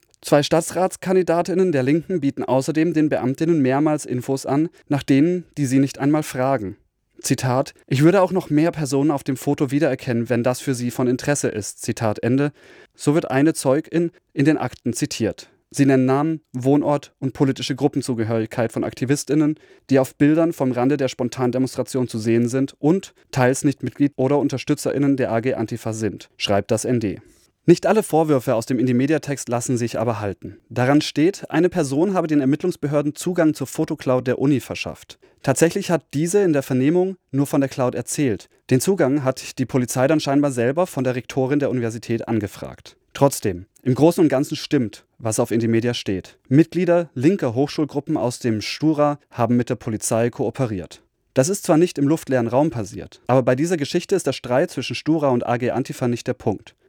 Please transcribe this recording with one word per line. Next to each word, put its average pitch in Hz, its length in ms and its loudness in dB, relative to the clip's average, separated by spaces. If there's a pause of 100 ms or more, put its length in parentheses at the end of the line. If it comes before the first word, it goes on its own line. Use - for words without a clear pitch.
(220)
Zwei 147 200 4
Stadtratskandidatinnen 175 1300 0
der 135 120 0
Linken 151 400 0
bieten 135 220 -2
außerdem 156 500 0
den 156 160 2
Beamtinnen 147 500 0
mehrmals 147 460 2
Infos 131 400 -4
an, 151 240 0 (180)
nach 143 140 -2
denen, 165 420 2 (140)
die 143 80 0
sie 131 140 4
nicht 139 180 0
einmal 151 240 0
fragen. 127 560 -2 (420)
Zitat: 131 540 -2 (140)
"Ich 135 140 2
würde 185 200 6
auch 180 100 0
noch 185 160 -2
mehr 151 220 2
Personen 143 400 0
auf 139 120 -2
dem 131 140 -4
Foto 143 340 -2
wiedererkennen, 131 600 0
wenn 120 120 0
das 127 180 0
für 135 140 -2
sie 120 160 -4
von 127 180 -2
Interesse 139 400 0
ist." - 340 -8
Zitat 110 380 -2
Ende. 143 320 0 (420)
So 147 200 0
wird 165 160 0
eine 143 220 2
Zeugin 160 600 0 (200)
in 143 140 2
den 156 100 4
Akten - 380 -4
zitiert. - 560 -4 (200)
Sie 139 140 2
nennen 131 220 4
Namen, 151 340 0 (140)
Wohnort 143 640 0
und 135 160 -6
politische 135 400 -2
Gruppenzugehörigkeit 117 1000 -2
von 117 100 -4
AktivistInnen, 147 760 0 (320)
die 135 80 6
auf 131 160 0
Bildern 160 400 4
vom 131 180 0
Rande 127 240 2
der 135 120 -2
Spontandemonstration 127 1000 -2
zu 117 100 -6
sehen 117 300 2
sind 135 300 -2
und 175 340 0 (180)
teils 131 320 2
nicht 143 200 0
Mitglied 139 340 0
oder 135 220 2
UnterstützerInnen 139 800 0
der 113 140 0
A 113 80 2
G 123 120 -2
Antifa 113 400 -4
sind, 110 460 -6
schreibt 101 320 0
das 110 160 0
N 123 140 0
D. 98 200 -4 (460)
Nicht 170 200 4
alle 220 160 2
Vorwürfe 147 540 0
aus 117 100 -2
dem 127 120 -2
Indymedia-Text 131 680 0
lassen 120 300 -2
sich 117 200 -4
aber 113 220 -2
halten. 104 380 -8 (100)
Daran 127 320 2
steht, - 500 -2
eine 170 200 2
Person 160 420 0
habe 170 140 -2
den 147 160 2
Ermittlungsbehörden 151 720 -2
Zugang 170 400 0
zur 131 120 -6
Fotocloud 127 600 -2
der 123 120 0
Uni 135 220 2
verschafft. - 580 -12 (240)
Tatsächlich 170 480 2
hat 160 220 0
diese 170 280 0
in 180 120 2
der 139 100 0
Vernehmung 170 540 0 (140)
nur 139 160 0
von 143 160 0
der 131 80 -2
Cloud 123 240 -2
erzählt. 120 560 -4 (180)
Den 127 140 2
Zugang 147 420 2
hat - 340 -4
die 131 60 0
Polizei 127 420 0
dann 151 140 2
scheinbar 143 320 0
selber 131 340 0
von 131 180 -6
der 127 100 -2
Rektorin 131 440 -2
der 131 120 0
Universität 117 580 -4
angefragt. - 680 -6 (160)
Trotzdem, 98 500 0 (180)
im 127 120 2
Großen 170 280 4
und 151 60 6
Ganzen 135 280 0
stimmt, - 500 -2 (100)
was 113 240 -2
auf 120 100 0
Indymedia 113 440 0
steht. - 440 -6 (100)
Mitglieder 170 640 2
linker 135 400 0
Hochschulgruppen 143 640 -2
aus 120 220 -4
dem 110 200 -2
Stura 147 580 0 (120)
haben 120 260 0
mit 120 140 0
der 120 60 -2
Polizei 113 520 -2
kooperiert. 107 720 -6 (300)
Das 139 160 2
ist 202 160 -4
zwar 156 140 4
nicht 175 180 2
im 143 120 0
luftleeren 131 400 0
Raum 139 200 2
passiert, 95 580 -10
aber 131 160 4
bei 127 120 4
dieser 165 240 -2
Geschichte 175 360 -2
ist 175 120 0
der 139 60 -2
Streit 131 380 0
zwischen 123 260 -6
Stura 147 340 0
und 123 160 0
A 120 100 0
G 120 140 -2
Antifa 127 380 -4
nicht 120 180 -4
der 123 80 -2
Punkt. - 400 -6 (140)